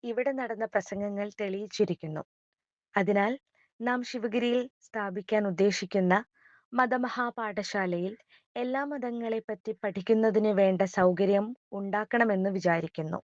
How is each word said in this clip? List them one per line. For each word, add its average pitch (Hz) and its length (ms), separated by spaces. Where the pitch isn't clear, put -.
ഇവിടെ 240 280
നടന്ന 226 320
പ്രസംഗങ്ങൾ 202 640
തെളിയിച്ചിരിക്കുന്നു. 190 920
അതിനാൽ 202 380
നാം 247 220
ശിവഗിരിയിൽ 240 680
സ്ഥാപിക്കാൻ 208 680
ഉദ്ദേശിക്കുന്ന 185 680
മതമഹാപാഠശാലയിൽ 214 1400
എല്ലാ 254 280
മതങ്ങളെപ്പറ്റി 233 880
പഠിക്കുന്നതിന് 214 760
വേണ്ട 190 340
സൗകര്യം 196 640
ഉണ്ടാക്കണമെന്ന് 202 760
വിചാരിക്കുന്നു. 165 680